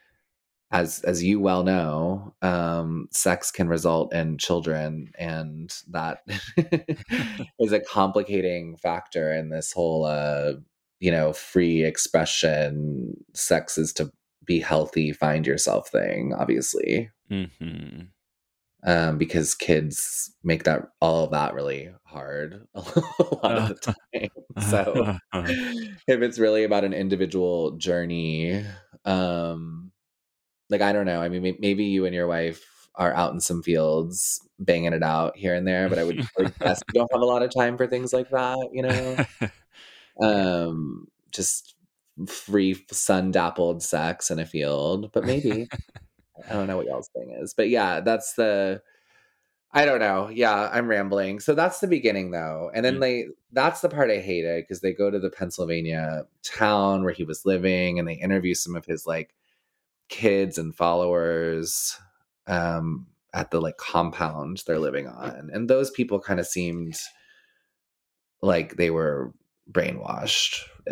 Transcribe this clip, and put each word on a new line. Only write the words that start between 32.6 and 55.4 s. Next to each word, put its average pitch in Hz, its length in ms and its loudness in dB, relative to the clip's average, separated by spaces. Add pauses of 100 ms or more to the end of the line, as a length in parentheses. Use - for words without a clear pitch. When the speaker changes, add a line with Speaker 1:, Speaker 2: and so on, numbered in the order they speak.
Speaker 1:
are 87 180 2
out 82 180 2
in 85 80 -8
some 87 220 -2
fields 82 760 2 (180)
banging 85 340 2
it 82 100 0
out 80 340 2
here 92 180 0
and 90 120 0
there, 92 220 2
but 87 100 0
I 82 60 0
would, 85 160 -2 (160)
I 95 60 2
would 95 140 0
Speaker 2:
<laughs> - 80 -4
Speaker 1:
guess 90 180 0 (100)
you 120 80 2
don't 120 120 0
have 120 100 2
a 123 40 4
lot 123 160 2
of 123 140 -2
time 123 200 4
for 127 100 2
things 127 260 -2
like 127 180 0
that, 127 420 -2
you 127 100 -2
know? 127 380 0 (200)
Speaker 2:
<laughs> 110 100 -2 (720)
Yeah. 110 80 4 (380)
Speaker 1:
Um, 71 400 -6 (240)
just - 440 -4 (520)
free 95 640 2
sun-dappled 90 920 2
sex 82 480 -2
in 80 80 -2
a 80 80 -4
field, 76 680 -2
but - 120 0
maybe. 120 480 0
Speaker 2:
<laughs> 127 60 -8 (720)
Speaker 1:
I 113 60 -6
don't 98 120 -2
know 95 120 -2
what 71 80 -4
y'all's 65 280 -6
thing 60 260 -10
is, - 140 -10
but 110 140 2
yeah, 95 320 2
that's 113 340 -2
the, 98 480 2 (880)
I 147 140 6
don't 127 140 4
know. 101 280 2
Yeah, 110 440 2
I'm 117 160 2
rambling. 98 520 0
So 151 140 2
that's 175 260 2
the 202 60 0
beginning, 107 440 2
though. 82 440 -4
And 113 100 2
then 131 120 2
Speaker 2:
Mm. 135 40 -4
Speaker 1:
they, 123 260 0 (260)
that's 143 280 2
the 180 80 2
part 139 220 0
I 101 80 2
hated, 85 500 -2
'cause 92 120 -8
they 95 120 0
go 101 180 0
to 101 80 0
the 92 120 -2
Pennsylvania 82 960 -4 (160)